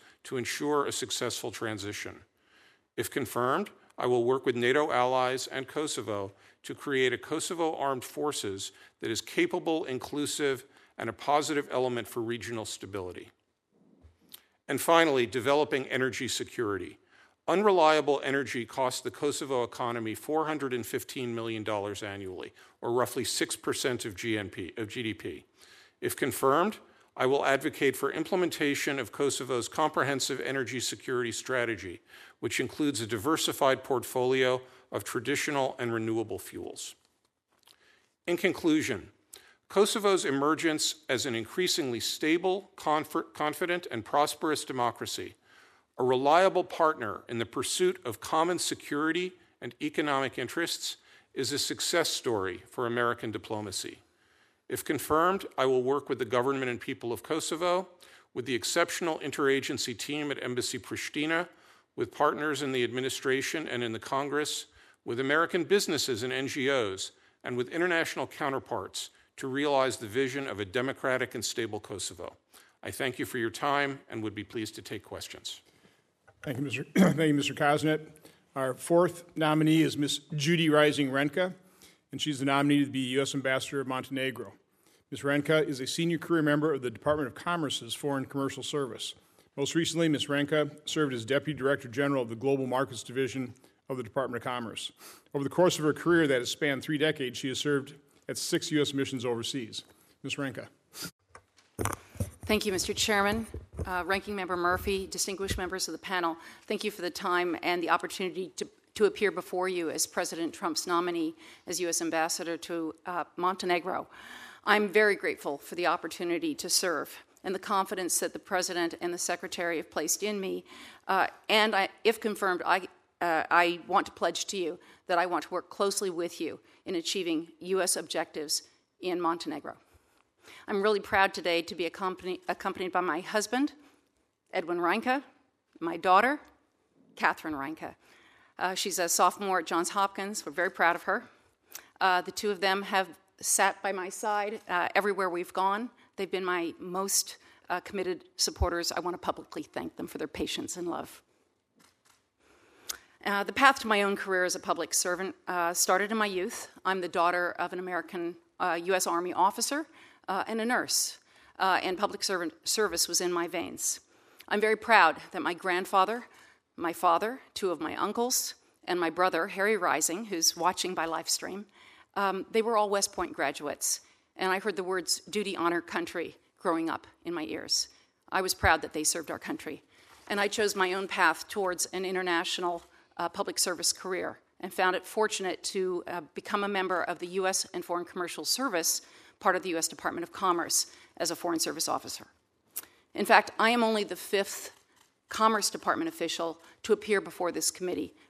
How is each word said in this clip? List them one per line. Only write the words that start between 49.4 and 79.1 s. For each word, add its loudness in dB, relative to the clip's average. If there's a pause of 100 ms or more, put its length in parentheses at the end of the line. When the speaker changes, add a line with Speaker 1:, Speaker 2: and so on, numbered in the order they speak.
Speaker 1:
and -10
economic 0
interests, -4 (360)
is -2
a 0
success 0
story -2
for -4
American 0
diplomacy. -8 (720)
If -6
confirmed, 2 (120)
I 4
will 4
work 0
with -2
the -2
government 0
and -4
people -6
of -8
Kosovo, 0 (460)
with -6
the 0
exceptional 0
interagency 0
team -4
at -6
Embassy -4
Pristina, -2 (480)
with -4
partners 2
in -2
the 2
administration -2
and -4
in -2
the -6
Congress, -2 (400)
with -2
American 2
businesses 0
and -2
N -2
G 0
Os, 0 (340)
and -4
with -2
international 0
counterparts -6 (280)
to -6
realize 2
the -10
vision -2
of -6
a -4
democratic -2
and -6
stable -4
Kosovo. -10 (480)
I -8
thank -4
you -4
for -6
your 0
time 0 (100)
and -6
would -4
be -8
pleased -8
to -14
take -10
questions. -12 (800)
Speaker 2:
Thank -6
you, -4
Mister -4
<clears throat> -6
Thank 6
you, 4
Mister 0
Kosnet. 2 (520)
Our -2
fourth 4 (140)